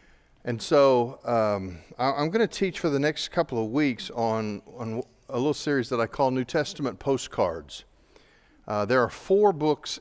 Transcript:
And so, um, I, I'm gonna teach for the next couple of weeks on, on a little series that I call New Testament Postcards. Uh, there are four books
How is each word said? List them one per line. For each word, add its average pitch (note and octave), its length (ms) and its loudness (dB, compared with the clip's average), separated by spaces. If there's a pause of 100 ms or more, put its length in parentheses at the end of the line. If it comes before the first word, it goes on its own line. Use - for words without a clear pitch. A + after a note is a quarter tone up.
(460)
And A#2+ 160 -4
so, C3+ 640 4
um, G2+ 540 0 (180)
I, B2 140 0
I'm D3 180 -2
gonna A3 160 0
teach F#3 320 -2
for E3 140 0
the C#3 80 2
next D3 300 -2
couple D3 300 -2
of A2 120 -2
weeks C3+ 400 -2
on, A2 500 -2 (160)
on A2+ 240 -6 (260)
a C3 100 -6
little C3+ 180 0
series C#3 340 -2
that B2 100 0
I A2+ 60 2
call C3+ 240 0
New C3 140 0
Testament C#3 560 -4
Postcards. F2+ 840 -2 (840)
Uh, G#2 180 0
there B2 160 4
are A2+ 80 4
four G3+ 440 2
books D3+ 480 -2